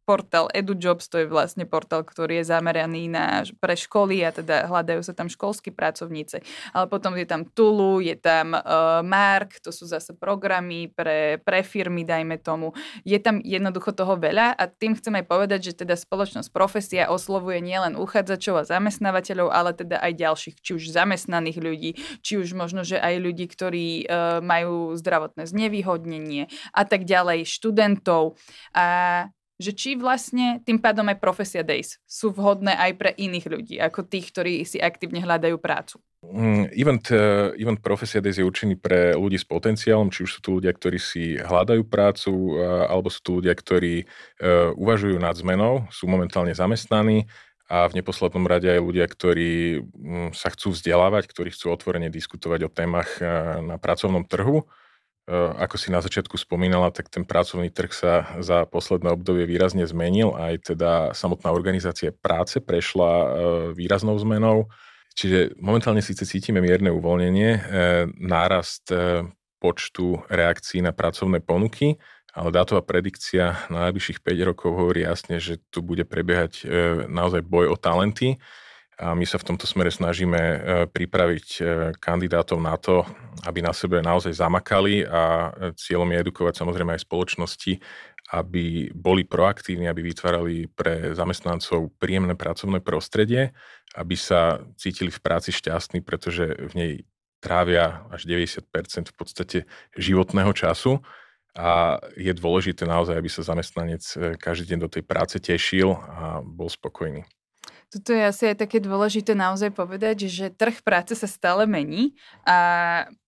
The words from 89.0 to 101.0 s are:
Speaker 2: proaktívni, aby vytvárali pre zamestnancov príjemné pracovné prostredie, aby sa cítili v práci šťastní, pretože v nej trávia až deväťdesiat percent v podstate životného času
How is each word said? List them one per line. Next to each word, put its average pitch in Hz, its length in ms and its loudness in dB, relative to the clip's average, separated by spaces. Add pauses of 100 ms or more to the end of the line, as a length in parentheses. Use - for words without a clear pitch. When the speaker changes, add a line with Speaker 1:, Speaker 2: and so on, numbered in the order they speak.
Speaker 2:
proaktívni, 87 640 0
aby 82 160 -4
vytvárali 85 640 -2
pre 82 480 -4
zamestnancov 85 800 -2
príjemné 92 400 0
pracovné 92 480 -4
prostredie, 110 720 0 (400)
aby 90 240 -4
sa 85 400 4 (160)
cítili 90 320 -4
v - 160 -10
práci - 260 0
šťastní, 85 540 -4
pretože 85 420 -4
v 71 300 -8
nej 85 160 -2 (480)
trávia 87 720 2
až 85 160 -12
deväťdesiat 87 400 -2
percent 82 400 -6
v - 80 -20
podstate - 420 -6 (380)
životného 95 560 2
času 95 480 0 (560)